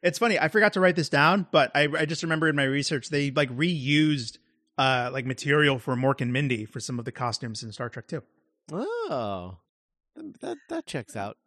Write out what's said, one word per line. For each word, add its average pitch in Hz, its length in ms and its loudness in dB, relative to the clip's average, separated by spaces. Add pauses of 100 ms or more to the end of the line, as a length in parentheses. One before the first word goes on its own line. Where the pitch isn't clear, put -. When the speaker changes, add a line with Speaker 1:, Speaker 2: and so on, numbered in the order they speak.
Speaker 1:
it's 175 160 0
funny. 220 220 2
I 160 80 2
forgot 208 260 4
to 190 60 -2
write 180 160 6
this 160 140 -2
down, 160 420 4
but 143 240 6
I, 147 120 4 (120)
I 156 60 2
just 156 180 -4
remember 160 260 0
in 151 60 2
my 143 80 2
research 135 460 -2
they, 143 200 0
like, 135 260 0
reused, 147 840 0 (400)
uh, 127 340 2
like, 127 140 -6
material 143 500 2
for 127 180 -4
Mork 131 240 2
and 123 140 -2
Mindy 127 320 0
for 113 140 -12
some 123 180 -8
of 117 80 -8
the 127 60 -8
costumes 117 500 -6
in 113 100 -12
Star 120 180 -8
Trek - 180 -16
Two. 156 160 -8 (460)
Speaker 2:
Oh, 147 920 -6 (560)
that, - 260 -18
that, - 160 -8 (120)
that 330 160 -8
checks - 300 -10
out. 104 320 -10